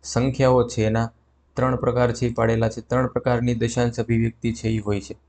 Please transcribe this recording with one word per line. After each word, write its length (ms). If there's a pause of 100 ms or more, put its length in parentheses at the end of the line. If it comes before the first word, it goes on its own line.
સંખ્યાઓ 640
છે 160
એના 260 (440)
ત્રણ 220
પ્રકાર 360
છે 140
એ 60
પાડેલા 360
છે. 120
ત્રણ 260
પ્રકારની 480
દશાંશ 460
અભિવ્યક્તિ 520
છે 160
એ 100
હોય 220
છે. 140 (140)